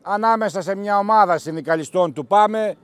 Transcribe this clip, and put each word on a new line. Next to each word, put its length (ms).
ανάμεσα 580
σε 140
μια 240
ομάδα 400
συνδικαλιστών 760
του 140
παμε 580